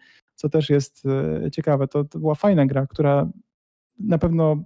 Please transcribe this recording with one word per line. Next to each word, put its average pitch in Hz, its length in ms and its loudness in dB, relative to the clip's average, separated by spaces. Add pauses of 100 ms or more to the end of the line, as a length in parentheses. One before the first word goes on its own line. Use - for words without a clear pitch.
(360)
co - 140 -6
też 156 200 0
jest, 143 340 -2 (420)
y, 147 60 -4
ciekawe. 139 360 0
To, 147 160 -2
to 151 160 -10
była 156 160 0
fajna 180 300 2
gra, 135 220 0
która 143 420 0 (720)
na 175 180 0
pewno 160 480 0